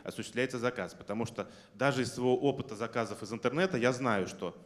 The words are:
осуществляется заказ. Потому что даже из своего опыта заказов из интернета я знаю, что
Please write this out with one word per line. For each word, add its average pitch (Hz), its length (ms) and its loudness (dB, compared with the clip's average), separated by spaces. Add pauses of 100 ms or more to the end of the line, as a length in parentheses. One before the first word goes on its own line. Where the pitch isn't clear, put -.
осуществляется 127 540 -2
заказ. 117 380 -2
Потому 110 320 -4
что 101 200 -6 (280)
даже 127 260 2
из 120 100 0
своего 127 240 4
опыта 127 400 0
заказов 110 460 -2
из 104 100 -8
интернета 143 460 2
я 120 160 4
знаю, 117 340 2
что - 380 -6